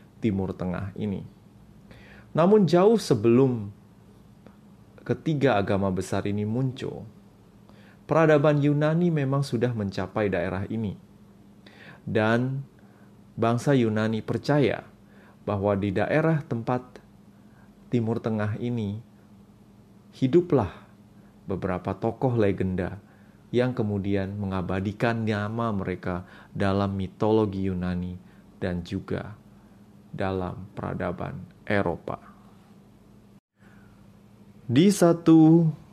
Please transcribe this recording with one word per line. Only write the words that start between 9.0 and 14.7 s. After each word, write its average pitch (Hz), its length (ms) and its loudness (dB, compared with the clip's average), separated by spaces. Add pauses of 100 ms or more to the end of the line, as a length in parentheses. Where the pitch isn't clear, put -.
memang 139 320 0
sudah 123 320 0
mencapai 101 560 -2
daerah 92 400 -2
ini. 110 260 -4 (1080)
Dan 120 560 0 (720)
bangsa 117 380 0
Yunani 110 480 2
percaya 117 640 0 (640)